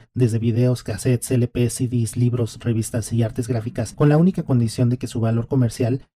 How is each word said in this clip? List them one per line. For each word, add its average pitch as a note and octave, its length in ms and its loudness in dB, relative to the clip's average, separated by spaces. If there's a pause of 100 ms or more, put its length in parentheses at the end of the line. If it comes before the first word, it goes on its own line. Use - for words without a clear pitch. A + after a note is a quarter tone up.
(140)
desde A2+ 240 2
videos, A#2+ 460 0
cassettes, A#2+ 480 -2
L B2 160 2
P, A#2+ 220 0
C B2+ 180 -4
Ds, A#2 300 -2
libros, A#2+ 420 0
revistas A2+ 540 -2
y A2+ 100 2
artes A2+ 240 -4
gráficas, A#2 460 -4
con D3 160 4
la D3+ 80 6
única F3 260 2
condición A#2+ 460 0
de B2 80 0
que B2 100 -8
su A2 140 -6
valor A2+ 260 0
comercial B2+ 680 0